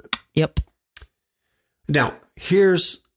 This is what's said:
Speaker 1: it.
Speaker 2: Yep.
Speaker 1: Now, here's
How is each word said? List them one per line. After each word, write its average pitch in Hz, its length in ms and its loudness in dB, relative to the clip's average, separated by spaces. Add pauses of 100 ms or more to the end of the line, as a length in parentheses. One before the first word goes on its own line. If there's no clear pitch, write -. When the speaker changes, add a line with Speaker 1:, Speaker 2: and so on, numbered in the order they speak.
Speaker 1:
it. - 120 -10 (200)
Speaker 2:
Yep. 156 240 -2 (1300)
Speaker 1:
Now, 143 260 -2 (200)
here's 190 640 0 (180)